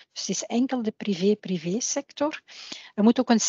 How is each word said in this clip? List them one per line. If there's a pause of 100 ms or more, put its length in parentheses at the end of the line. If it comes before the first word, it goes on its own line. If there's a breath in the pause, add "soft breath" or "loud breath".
(120 soft breath)
het
is
enkel
de
privé-privésector. (540 loud breath)
Er
moet
ook
een